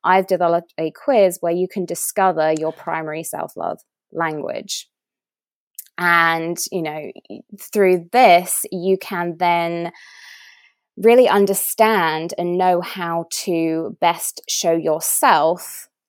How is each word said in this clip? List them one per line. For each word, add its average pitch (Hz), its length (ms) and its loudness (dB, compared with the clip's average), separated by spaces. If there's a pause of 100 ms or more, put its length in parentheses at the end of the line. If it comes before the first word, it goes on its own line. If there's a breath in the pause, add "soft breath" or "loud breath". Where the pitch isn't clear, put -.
I've 185 260 2
developed 170 500 0
a 160 140 -4
quiz 202 500 2
where 170 100 -2
you 180 160 -2
can 185 160 -6
discover 170 680 0
your 156 180 -4
primary 160 500 -8
self-love - 600 -8 (320)
language. - 760 -8 (1080)
And, 170 600 2 (140)
you 180 100 -4
know, 156 300 -8 (480)
through 185 540 2
this, 180 580 6
you 190 260 0
can 175 420 -6
then 170 520 -2 (1040 loud breath)
really 233 320 6
understand 190 1080 2
and 175 200 -2
know 180 220 2
how 170 460 -6 (180)
to 165 560 -2
best - 480 -2
show - 240 0
yourself 165 1160 0 (200)